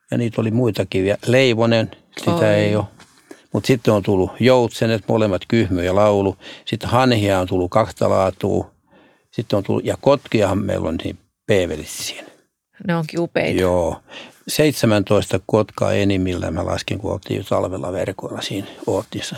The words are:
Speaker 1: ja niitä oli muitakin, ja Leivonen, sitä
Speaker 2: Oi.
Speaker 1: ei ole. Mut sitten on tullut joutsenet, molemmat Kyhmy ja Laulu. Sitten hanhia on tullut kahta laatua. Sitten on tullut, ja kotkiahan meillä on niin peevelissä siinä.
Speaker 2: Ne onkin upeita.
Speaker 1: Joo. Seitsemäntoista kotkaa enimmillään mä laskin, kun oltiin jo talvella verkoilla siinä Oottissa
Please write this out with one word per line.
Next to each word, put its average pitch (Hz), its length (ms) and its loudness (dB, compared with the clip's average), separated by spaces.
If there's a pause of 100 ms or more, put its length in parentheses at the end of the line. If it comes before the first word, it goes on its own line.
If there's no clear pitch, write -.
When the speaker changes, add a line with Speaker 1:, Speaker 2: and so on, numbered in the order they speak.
(100)
Speaker 1:
ja 123 80 -2
niitä 117 220 -2
oli 113 100 0
muitakin, 104 560 0
ja 101 100 0 (100)
Leivonen, 117 640 2 (280)
sitä - 160 -2
Speaker 2:
Oi. 165 200 2
Speaker 1:
ei 104 220 2
ole. 101 80 0 (680)
Mut 104 120 -2
sitten 123 300 2
on 101 80 2
tullut 92 280 2 (100)
joutsenet, 117 680 2
molemmat 107 400 2
Kyhmy 92 360 2
ja 92 100 0
Laulu. 101 420 4 (280)
Sitten - 260 -6
hanhia 110 500 4
on 92 60 0
tullut 90 240 -2
kahta 107 400 0
laatua. 95 600 0 (600)
Sitten - 260 -2
on 98 60 0
tullut, 107 220 -2
ja 92 160 -2
kotkiahan 104 580 2
meillä 95 300 -4
on 82 160 -4
niin 90 140 -8 (280)
peevelissä 82 560 -2
siinä. - 260 -12 (580)
Speaker 2:
Ne 170 100 0
onkin 160 240 -4
upeita. 90 400 -2
Speaker 1:
Joo. 90 360 0 (520)
Seitsemäntoista 107 1000 2
kotkaa 101 460 0
enimmillään 92 600 0
mä 90 120 -4
laskin, 92 320 -4
kun 92 140 -6
oltiin 95 260 -6
jo 101 100 -8
talvella 92 440 -4
verkoilla 95 500 -8
siinä 101 240 -8 (200)
Oottissa - 520 -6